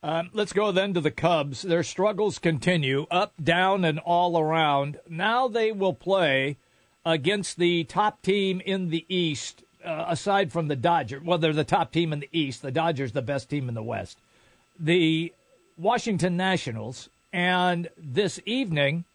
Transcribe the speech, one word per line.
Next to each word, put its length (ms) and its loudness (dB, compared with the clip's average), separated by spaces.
Um, 280 -2
let's 180 -2
go 220 2
then 220 2
to 40 2
the 120 0
Cubs. 500 0
Their 200 2
struggles 560 0
continue, 720 0
up, 220 0
down, 440 4
and 140 2
all 380 0
around. 720 2
Now 400 0
they 240 0
will 220 0
play 640 0
against 520 0
the 280 2
top 360 -2
team 440 0
in 240 -4
the 180 -4
East, 560 -4
uh, 280 -8
aside 420 0
from 160 -2
the 80 0
Dodgers. 480 0
Well, 140 2
they're 160 2
the 100 2
top 300 0
team 180 0
in 80 -4
the 140 -12
East. 280 -2
The 100 -6
Dodgers 420 -2
the 80 -2
best 280 -6
team 200 -4
in 60 -6
the 60 -6
West. 360 -8
The 540 2
Washington 580 0
Nationals. 720 -2
And 560 0
this 480 -2
evening 680 0